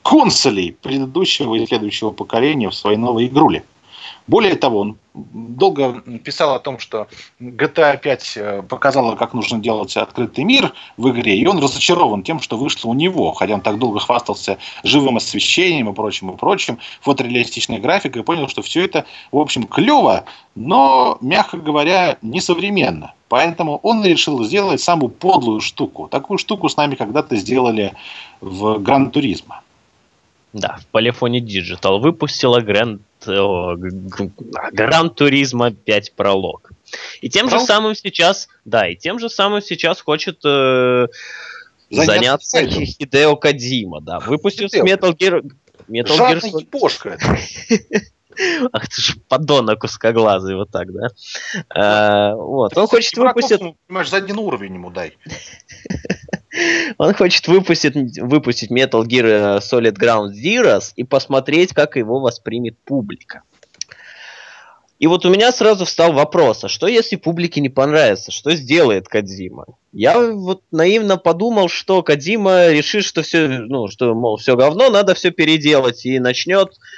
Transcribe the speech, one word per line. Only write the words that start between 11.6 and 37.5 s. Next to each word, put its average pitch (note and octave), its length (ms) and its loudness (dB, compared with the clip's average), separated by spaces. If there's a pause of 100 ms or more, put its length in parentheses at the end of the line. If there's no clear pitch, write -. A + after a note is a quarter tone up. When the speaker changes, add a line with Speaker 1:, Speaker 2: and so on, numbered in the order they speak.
Speaker 1:
разочарован C#3 640 0
тем, D#3 160 -4
что - 160 -8
вышло B2 340 -4
у A#2 40 0
него, D3+ 360 0
хотя G#2 240 -2
он F#2+ 60 -2
так G#2 180 -2
долго G#2+ 220 -2
хвастался G2+ 580 -4 (240)
живым C3 340 2
освещением C#3 720 0
и G2 40 -8
прочим, F#2+ 380 -6
и F2+ 40 -14
прочим, C#3 440 -2 (220)
фотореалистичной A#2+ 760 -2
графикой, B2+ 440 -2
и - 20 -8
понял, D#3 240 -2
что - 140 -8
все F3 220 -2
это, E3 220 -2 (240)
в C#3 80 0
общем, C#3 300 -2
клево, F#3+ 560 2 (320)
но, G#3+ 640 2
мягко E3 360 0
говоря, D#3 640 0
несовременно. D3+ 920 -2 (140)
Поэтому D#3 560 0
он G#3+ 200 2
решил D3 380 2
сделать F#3 380 0
самую D3 300 0
подлую B2+ 500 0
штуку. - 480 -8
Такую F#3+ 300 -4
штуку F3+ 300 -4
с - 80 -4
нами C#3+ 200 0
когда-то B2+ 400 -2
сделали A2 580 0 (460)
в G2+ 400 -4
Гран C3 320 2
Туризмо. B2+ 500 -4 (880)
Speaker 2:
Да, - 280 -8
в - 160 -6
Polyphony A#2+ 440 0
Digital G2 580 -2
выпустила C3+ 640 2
Гран, G#2 400 0 (260)
о, F#2+ 500 0
г-, F#2 140 -8
г-, F#2+ 400 -10 (420)
Гран D#3+ 380 2
Туризмо C3+ 600 2
пять G#2 440 -4
пролог. G2 560 -2 (500)
И - 80 -8
тем - 180 0
же A3+ 100 2